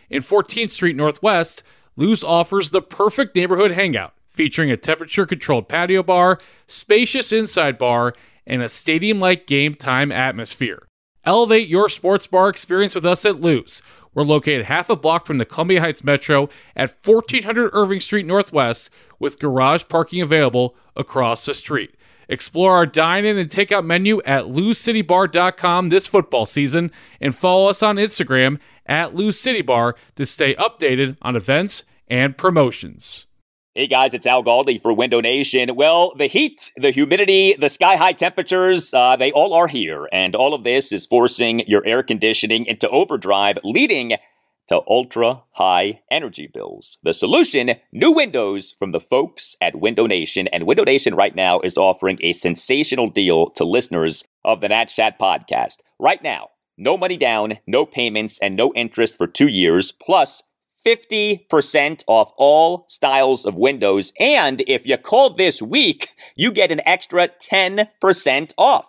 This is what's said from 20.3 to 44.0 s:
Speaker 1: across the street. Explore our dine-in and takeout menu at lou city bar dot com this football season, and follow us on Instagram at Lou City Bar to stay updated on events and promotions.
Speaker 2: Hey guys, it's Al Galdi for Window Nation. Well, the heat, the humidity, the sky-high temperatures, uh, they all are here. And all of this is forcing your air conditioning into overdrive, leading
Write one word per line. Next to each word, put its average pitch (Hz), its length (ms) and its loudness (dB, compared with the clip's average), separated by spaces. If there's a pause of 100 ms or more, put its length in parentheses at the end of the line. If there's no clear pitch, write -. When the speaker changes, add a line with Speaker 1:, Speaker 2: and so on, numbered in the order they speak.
Speaker 1:
across 120 500 -4
the 143 80 -6
street. 135 400 -8 (360)
Explore 180 440 0
our 175 120 4
dine-in 185 520 0
and 175 120 -4
takeout 196 360 -2
menu 185 400 0
at 135 240 -2
lou 180 240 0
city 220 280 0
bar 180 260 2
dot 175 280 0
com 180 340 0
this 185 180 2
football 135 380 0
season, 147 460 -2 (300)
and 131 140 -2
follow 185 320 2
us 196 160 0
on 208 140 2
Instagram 139 640 0 (260)
at 156 280 -4
Lou 202 180 0
City 226 300 -2
Bar 120 340 0 (200)
to 143 100 -6
stay 135 300 -2
updated 139 640 -2
on 123 140 -4
events 147 480 -2 (240)
and 131 300 -2
promotions. - 880 -2 (500)
Speaker 2:
Hey 120 120 -2
guys, 127 260 2
it's 107 120 -8
Al 123 180 2
Galdi 120 380 2
for 117 100 2
Window 117 300 2
Nation. 127 540 0
Well, 165 400 4
the 143 100 0
heat, - 520 -2
the 131 120 2
humidity, 190 640 2
the 143 160 0
sky-high 180 440 2
temperatures, 185 800 0
uh, 127 240 4
they 127 160 0
all 147 220 2
are 170 140 4
here. 80 440 -8
And 92 240 -2
all 135 200 0
of 123 80 -10
this 127 280 0
is 101 140 -4
forcing 120 600 2
your 104 180 2
air 117 160 0
conditioning 113 640 0
into 113 240 -4
overdrive, 101 760 0
leading 135 500 -2 (560)